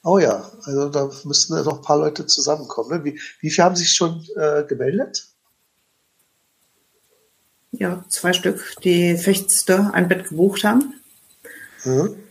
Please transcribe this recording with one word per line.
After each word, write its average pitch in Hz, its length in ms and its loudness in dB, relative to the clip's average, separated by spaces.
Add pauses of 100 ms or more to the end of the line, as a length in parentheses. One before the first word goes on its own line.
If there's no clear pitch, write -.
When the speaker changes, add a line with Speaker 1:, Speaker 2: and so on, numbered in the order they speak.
Speaker 1:
Oh 185 160 4
ja, 110 300 2 (140)
also 143 260 -2
da 139 200 -2 (140)
müssten 147 320 -2
ja 156 80 0
noch 147 140 -2
ein - 60 -18
paar 147 140 2
Leute 151 300 -2
zusammenkommen, 143 720 -4
ne? 147 60 -6
Wie, 143 160 -6 (200)
wie 156 100 -6
viele 170 160 4
haben 180 100 4
sich 170 180 0
schon, 165 320 -2 (100)
äh, 151 280 0
gemeldet? 170 640 -4 (2500)
Speaker 2:
Ja, 180 380 -4
zwei 180 240 0
Stück, - 500 -4
die 175 340 4
Fechtste 190 760 2
ein 180 140 2
Bett 180 220 -2
gebucht 180 340 2
haben. 233 300 2 (920)
Speaker 1:
Mhm. 139 320 0 (160)